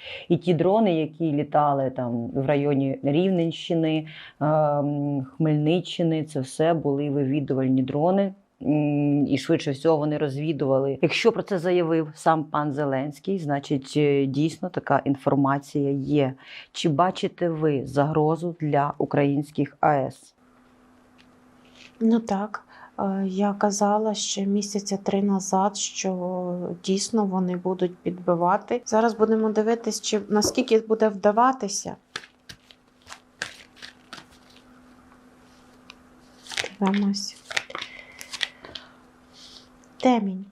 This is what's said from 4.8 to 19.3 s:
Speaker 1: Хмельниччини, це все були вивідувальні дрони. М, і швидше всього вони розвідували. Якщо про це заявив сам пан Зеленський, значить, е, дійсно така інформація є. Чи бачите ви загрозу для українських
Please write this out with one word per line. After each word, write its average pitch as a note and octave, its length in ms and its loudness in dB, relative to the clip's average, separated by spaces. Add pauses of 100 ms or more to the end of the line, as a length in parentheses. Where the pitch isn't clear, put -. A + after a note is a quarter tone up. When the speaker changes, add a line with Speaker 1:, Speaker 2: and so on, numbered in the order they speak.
Speaker 1:
Хмельниччини, D#3+ 840 0
це D3+ 160 -6
все D#3 340 0
були C#3+ 360 0
вивідувальні C3 720 0
дрони. F3+ 500 0 (280)
М, D3 680 2
і C3+ 100 0
швидше D#3 340 0
всього D#3 260 0
вони D3+ 200 -2
розвідували. C#3 840 0
Якщо G3 300 2
про G3 120 -4
це F#3 160 -2
заявив E3 560 2
сам D#3+ 280 2
пан D3+ 300 -4
Зеленський, D3 680 -4
значить, C#3+ 580 -4
е, C#3+ 280 4
дійсно D#3 440 -2
така C#3 360 0
інформація C#3 840 0
є. C#3 420 0 (380)
Чи - 180 -2
бачите F3+ 600 0
ви D3+ 380 0
загрозу D#3 720 0
для C#3+ 380 0
українських C#3+ 840 0